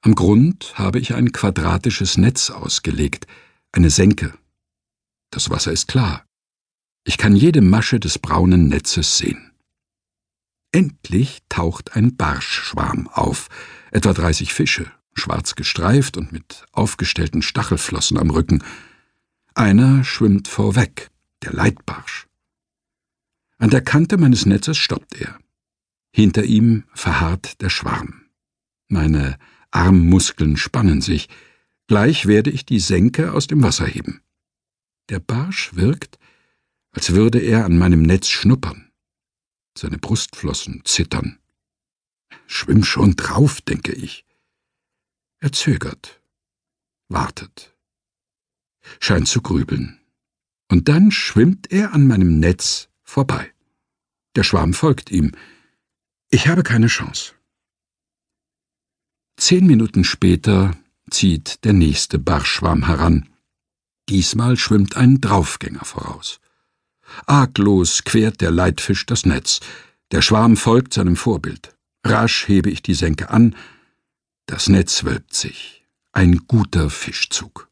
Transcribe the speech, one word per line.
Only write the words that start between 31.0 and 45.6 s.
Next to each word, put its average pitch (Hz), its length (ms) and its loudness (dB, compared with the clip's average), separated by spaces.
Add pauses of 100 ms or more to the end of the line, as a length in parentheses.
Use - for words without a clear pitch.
sich. - 280 -4 (580)
Gleich 113 400 2
werde 107 240 4
ich 147 160 -8
die 110 140 0
Senke 123 520 0
aus 143 140 -2
dem 151 160 2
Wasser 95 240 0
heben. - 340 -10 (880)
Der 98 120 -6
Barsch 135 540 -6
wirkt, 98 440 -4 (760)
als - 200 -4
würde 110 260 4
er 113 260 0
an 87 140 2
meinem 87 240 4
Netz 87 260 2
schnuppern. - 600 -2 (880)
Seine - 200 -8
Brustflossen - 840 -6
zittern. - 540 -4 (1120)
"Schwimm - 340 0
schon 92 320 2
drauf", - 460 -2
denke - 320 -8
ich. - 340 -14 (1120)
Er 139 140 -4
zögert, - 680 -6 (880)